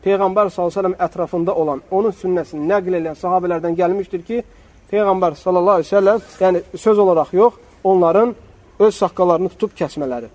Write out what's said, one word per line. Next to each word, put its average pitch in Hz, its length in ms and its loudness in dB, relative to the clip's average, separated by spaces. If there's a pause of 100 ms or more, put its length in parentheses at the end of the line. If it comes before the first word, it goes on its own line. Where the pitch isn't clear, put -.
Peyğəmbər 196 480 0
sallallahu 175 180 -2
əleyhi 202 80 -8
və - 20 -4
səlləm 190 160 -2 (100)
ətrafında 175 460 -4
olan, 151 380 -2
onun 202 220 0
sünnəsini 165 560 -6
nəql 185 320 -2
edən 160 160 -8
sahabələrdən 175 600 -2
gəlmişdir 180 460 -2
ki, 226 200 -6 (480)
Peyğəmbər 190 500 0
sallallahu 180 400 2
əleyhi 156 100 -6
və 202 80 2
səlləm, 202 280 2 (140)
yəni 185 220 2 (140)
söz 214 220 2
olaraq 175 340 2
yox, 214 220 4 (300)
onların 190 500 4 (440)
öz 208 160 4
saqqallarını 180 600 0
tutub 214 240 -6
kəsmələri. 127 560 -6